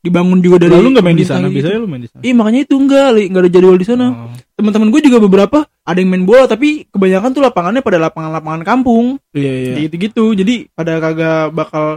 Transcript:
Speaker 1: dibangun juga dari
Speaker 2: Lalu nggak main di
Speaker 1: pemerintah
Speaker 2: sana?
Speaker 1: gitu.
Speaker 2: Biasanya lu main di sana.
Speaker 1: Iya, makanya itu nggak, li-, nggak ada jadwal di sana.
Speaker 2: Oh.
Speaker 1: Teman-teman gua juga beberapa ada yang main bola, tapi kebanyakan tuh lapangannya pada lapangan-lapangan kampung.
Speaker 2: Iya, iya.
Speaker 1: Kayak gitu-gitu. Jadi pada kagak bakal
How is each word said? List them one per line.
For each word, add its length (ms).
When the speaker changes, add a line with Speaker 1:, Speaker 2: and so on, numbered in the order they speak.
Speaker 1:
dibangun 400
juga 180
dari 140
Speaker 2:
Lalu 180
nggak 140
main 80
di 100
Speaker 1:
pemerintah 160
Speaker 2:
sana? 80
Speaker 1:
gitu. 160
Speaker 2:
Biasanya 160
lu 80
main 140
di 80
sana. 120
Speaker 1:
Iya, 140
makanya 280
itu 120
nggak, 380
li-, 160
nggak 160
ada 80
jadwal 240
di 100
sana. 200
Speaker 2:
Oh. 60
Speaker 1:
Teman-teman 320
gua 140
juga 180
beberapa 380
ada 160
yang 120
main 140
bola, 220
tapi 220
kebanyakan 440
tuh 120
lapangannya 380
pada 200
lapangan-lapangan 600
kampung. 580
Speaker 2:
Iya, 200
iya. 200
Speaker 1:
Kayak 160
gitu-gitu. 380
Jadi 200
pada 280
kagak 540
bakal 320